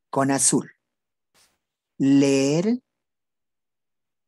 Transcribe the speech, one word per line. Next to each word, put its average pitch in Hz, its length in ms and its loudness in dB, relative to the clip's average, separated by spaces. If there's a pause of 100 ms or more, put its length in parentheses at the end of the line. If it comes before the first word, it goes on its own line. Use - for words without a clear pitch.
(120)
Con 135 180 -2
azul. 139 420 -2 (1300)
Leer 139 840 0 (1400)